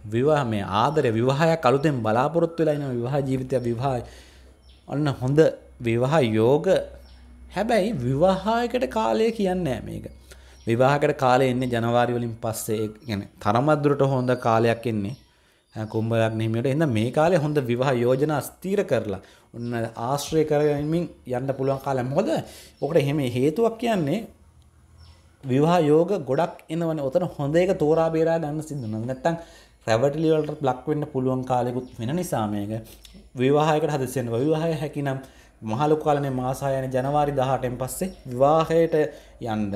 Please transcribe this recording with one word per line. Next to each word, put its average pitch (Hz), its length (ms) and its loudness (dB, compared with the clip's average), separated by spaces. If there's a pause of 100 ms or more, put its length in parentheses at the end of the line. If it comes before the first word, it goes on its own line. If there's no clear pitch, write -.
විවාහ, 135 420 2
මේ 107 180 -2
ආදරය, 123 500 2
විවාහයක් 139 500 2
අලුතෙන් 135 400 2
බලාපොරොත්තු 147 560 0
වෙලා 151 160 2
ඉන්න 143 160 -4
විවාහ 123 300 -2
ජීවිතය, 131 400 -2
විවාහ, 120 400 -2 (880)
ඔන්න 147 260 -2
හොඳ 127 240 -2 (380)
විවාහ 127 460 0
යෝග. 120 440 2 (840)
හැබැයි 214 460 0
විවාහයකට 190 960 0
කාලය 220 440 0
කියන්නේ 185 400 -2
නෑ 104 100 -6
මේක. 107 240 -10 (560)
විවාහකට 139 540 2
කාලය 131 320 4
එන්නේ 127 200 -2
ජනවාරි 120 460 2
වලින් 120 200 -4
පස්සේ. 110 440 -4
ඒ 107 180 -2
කියන්නේ 101 400 -6
තරමක් 131 420 2
දුරට 143 240 2
හොඳ 127 340 2
කාලයක් 113 500 2
එන්නේ, 110 300 -4 (580)
අ, 107 120 -8
කුම්භ 113 280 -2
ලග්න 113 260 2
හිමියට. 113 260 0
එහෙනම් 139 260 0
මේ 110 180 0
කාලේ 160 280 4
හොඳ 147 200 0
විවාහ 127 340 0
යෝජනා 135 480 2
ස්ථිර 190 440 -4
කරලා 104 360 -2 (300)
ඔන්න 120 240 -8 (220)
ආශ්‍රය 143 480 -2
කරගනිමින් 151 600 0 (200)
යන්න 127 300 -4
පුළුවන් 135 260 -2
කාලයක්. 131 260 -2
මොකද 185 240 -2 (480)
ඔකට 147 180 0
එහෙම 143 220 2 (100)
හේතුවක් 156 500 0
කියන්නේ 196 420 0 (1200)
විවාහ 147 360 4
යෝග 160 300 4 (140)
ගොඩක් 156 300 -2 (120)
එනවනේ. 160 380 -4
ඔතන 175 240 0
හොඳ 147 280 -2
එක 185 220 4
තෝරා 160 320 4
බේරා 165 280 2
ගන්න 151 240 -6
සිද්ධ 143 200 -8
වෙනවා. 110 240 -6
නැත්තම් 131 280 -2 (480)
රැවටිලි 143 480 2
වලට 151 320 0
ලක් 135 240 -2
වෙන්න 151 200 -2
පුළුවන් 131 380 -2
කාලෙකුත් 123 500 -2
වෙන 120 220 -4
නිසා 147 300 -2
මේක 104 260 -4 (600)
විවාහයකට 147 600 2
හදිස්සි 131 260 -4
වෙනවා. 117 220 -2
විවාහය 156 340 0
හැකිනම් 139 440 -4 (440)
මහ 110 240 -4
ලොකු 156 180 2
කාලනේ 143 260 0
මාස 127 300 -4
හය 139 140 -2
යන 131 160 -4
ජනවාරි 143 420 0
දහඅටෙන් 127 440 -2
පස්සේ 127 320 -6 (160)
විවාහයට 160 720 2 (440)
යන්න. 107 260 -4 (120)